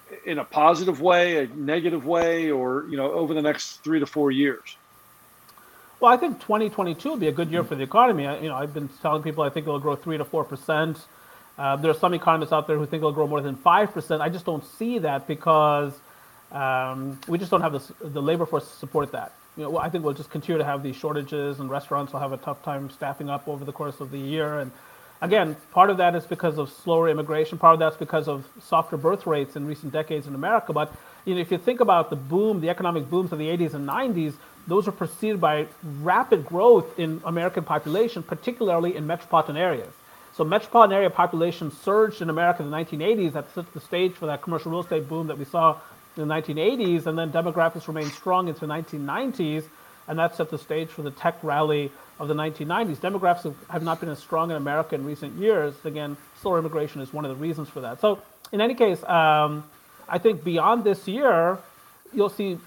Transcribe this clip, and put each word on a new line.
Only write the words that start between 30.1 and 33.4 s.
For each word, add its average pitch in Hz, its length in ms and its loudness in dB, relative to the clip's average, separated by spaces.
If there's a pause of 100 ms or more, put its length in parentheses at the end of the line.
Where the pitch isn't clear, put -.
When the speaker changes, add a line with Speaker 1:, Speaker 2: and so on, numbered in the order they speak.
Speaker 2:
in 139 80 -10
America. 190 360 0
But, 151 240 -2 (300)
you 185 100 0
know, 180 60 0
if 175 100 -4
you 175 60 0
think 247 240 2
about 180 280 4
the 151 60 -6
boom, 175 460 0
the 165 80 -2
economic 170 400 -2
booms 175 240 0
of 151 60 -4
the 156 100 -4